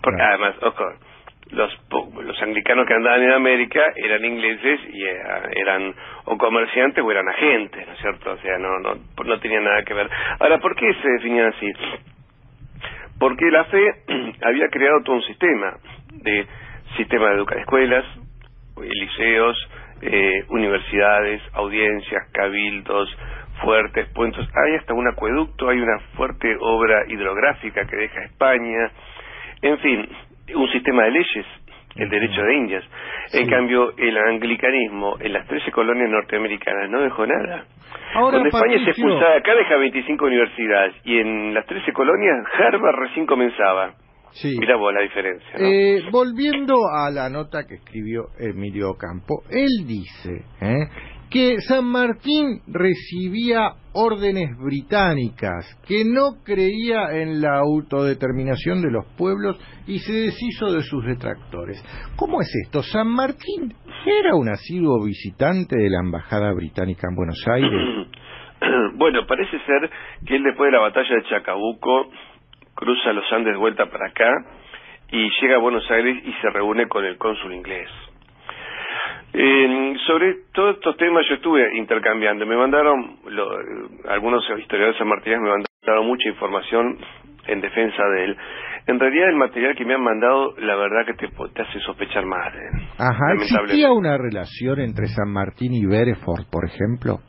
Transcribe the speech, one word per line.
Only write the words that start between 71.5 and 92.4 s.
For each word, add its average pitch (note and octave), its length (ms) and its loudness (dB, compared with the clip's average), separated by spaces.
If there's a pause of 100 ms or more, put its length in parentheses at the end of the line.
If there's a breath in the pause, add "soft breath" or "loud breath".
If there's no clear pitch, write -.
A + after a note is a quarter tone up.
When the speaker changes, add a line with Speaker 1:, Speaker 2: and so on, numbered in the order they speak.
Speaker 1:
cruza A#2+ 380 0
los G2+ 200 -2
Andes A2+ 220 0
de G2 40 -6
vuelta G#2+ 280 0
para F#2+ 220 -8
acá A2+ 220 2 (800 loud breath)
y A2 180 0 (120)
llega C3 160 4
a A#2+ 40 6
Buenos A#2+ 300 0
Aires A#2+ 340 2
y A#2+ 160 -10
se G#2+ 100 0
reúne G#2+ 380 0
con G2+ 160 -2
el F#2 140 -4
cónsul G#2 340 -4
inglés. F2+ 360 -10 (1400 loud breath)
Eh, C3+ 600 4 (120)
sobre E3 280 2 (200)
todos G3 220 2
estos E3+ 200 -2
temas E3+ 320 4
yo D3 80 2
estuve C3 400 2
intercambiando. G#2+ 720 0
Me A2+ 100 0
mandaron, C#3 600 2 (120)
lo, G#2 200 -4 (600)
algunos A2 340 0 (160)
historiadores G#2+ 400 0
sanmartinianos A2 460 0
me G#2 200 0 (200)
mandaron A2 220 2
mucha B2 220 0
información A2 720 -2 (480 loud breath)
en G#2 140 -2
defensa G#2 420 0 (120)
de F#2 100 0
él. G2 120 -4 (500 loud breath)
En B2+ 120 2
realidad C#3 300 4
el E3 80 4
material C3 400 2
que B2+ 80 -6
me B2 100 0
han C3 80 0
mandado, B2 560 2
la G#2+ 180 0
verdad G2+ 300 2
que A2+ 80 -6
te, G2+ 140 -8
te - 340 -10
hace - 180 -8
sospechar G2 440 -6
más F#2 280 -4